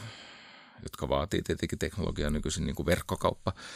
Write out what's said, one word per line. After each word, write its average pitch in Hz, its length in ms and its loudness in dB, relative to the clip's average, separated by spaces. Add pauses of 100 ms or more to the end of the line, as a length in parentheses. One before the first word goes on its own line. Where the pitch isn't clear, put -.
(840)
jotka - 260 -4
vaatii 73 340 2
tietenkin 82 360 0
teknologiaa 80 520 0
nykyisin, 76 360 0
niin 69 100 -2
kuin - 100 -2
verkkokauppa, - 640 2 (240)